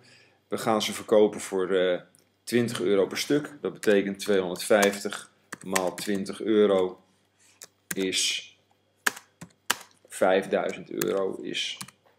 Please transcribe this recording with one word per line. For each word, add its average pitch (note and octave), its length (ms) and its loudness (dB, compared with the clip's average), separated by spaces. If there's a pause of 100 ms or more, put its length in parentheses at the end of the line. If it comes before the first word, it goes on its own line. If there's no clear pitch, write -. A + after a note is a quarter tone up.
(480)
We G2+ 100 -4
gaan A2 240 0
ze G#2 100 -4
verkopen G#2 480 4
voor, F#2 300 -4
eh, F#2 300 2 (440)
twintig A#2+ 360 0
euro F#2+ 260 2
per - 120 -6
stuk. - 420 -2
Dat F#2+ 120 -6
betekent G2 460 0
tweehonderdvijftig G2+ 1120 0 (360)
maal F#2 280 0
twintig G2 460 -6
euro G2 600 2 (960)
is - 600 -4 (1500)
vijfduizend F#2+ 840 0
euro G2 440 -2
is - 440 -8 (400)